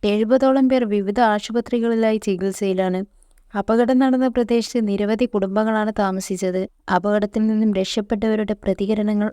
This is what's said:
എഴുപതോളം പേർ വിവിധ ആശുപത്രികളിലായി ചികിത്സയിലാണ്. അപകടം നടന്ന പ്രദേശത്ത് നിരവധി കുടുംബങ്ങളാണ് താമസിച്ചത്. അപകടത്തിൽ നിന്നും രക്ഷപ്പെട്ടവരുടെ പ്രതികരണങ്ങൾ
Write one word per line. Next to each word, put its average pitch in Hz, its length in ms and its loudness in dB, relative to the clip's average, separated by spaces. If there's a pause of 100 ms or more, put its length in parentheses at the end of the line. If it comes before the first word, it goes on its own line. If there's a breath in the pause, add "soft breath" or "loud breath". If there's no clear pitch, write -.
എഴുപതോളം 262 640 2
പേർ 254 160 2
വിവിധ 202 360 -2
ആശുപത്രികളിലായി 226 1000 0
ചികിത്സയിലാണ്. 190 800 -2 (520)
അപകടം 226 460 2
നടന്ന 262 280 2
പ്രദേശത്ത് 233 600 0
നിരവധി 208 380 0
കുടുംബങ്ങളാണ് 214 680 0
താമസിച്ചത്. 190 680 -2 (320)
അപകടത്തിൽ 208 540 0
നിന്നും 220 260 2
രക്ഷപ്പെട്ടവരുടെ 214 800 -2
പ്രതികരണങ്ങൾ 208 800 -2